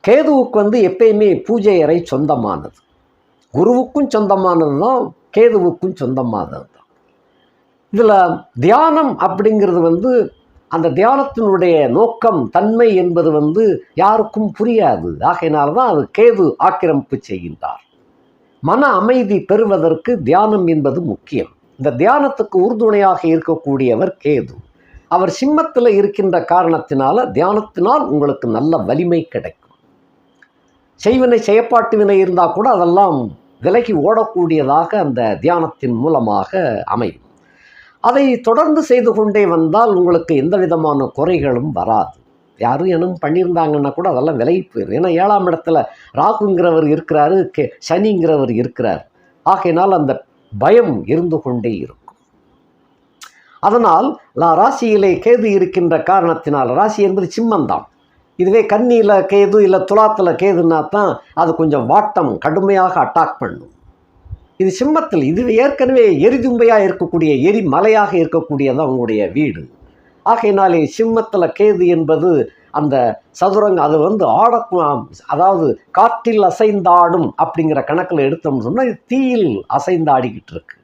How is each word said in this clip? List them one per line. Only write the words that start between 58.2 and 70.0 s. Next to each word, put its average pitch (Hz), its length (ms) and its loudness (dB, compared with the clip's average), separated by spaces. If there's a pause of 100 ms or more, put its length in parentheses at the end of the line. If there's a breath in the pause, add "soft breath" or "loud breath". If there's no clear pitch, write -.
இதுவே 196 200 2 (120)
கன்னியில 226 400 2 (180)
கேது 202 360 4
இல்ல 190 100 4 (120)
துலாத்துல 214 400 2 (120)
கேதுன்னா 170 400 2 (160)
தான் 202 140 0 (300 loud breath)
அது 170 100 2 (100)
கொஞ்சம் 143 320 0
வாட்டம், 170 400 0 (100)
கடுமையாக 185 520 0 (100)
அட்டாக் - 360 -2
பண்ணும். - 320 -12 (880)
இது 190 100 2 (100)
சிம்மத்தில், 277 500 0
இது 185 100 -2 (220)
ஏற்கனவே 262 420 2 (220)
எரிதும்பையா 240 580 2
இருக்கக்கூடிய, 170 460 -2 (180)
எரிமலையாக 202 640 2 (100)
இருக்கக்கூடியதான் 147 720 -2
உங்களுடைய 113 320 -2 (160)
வீடு. 98 240 -4 (680 soft breath)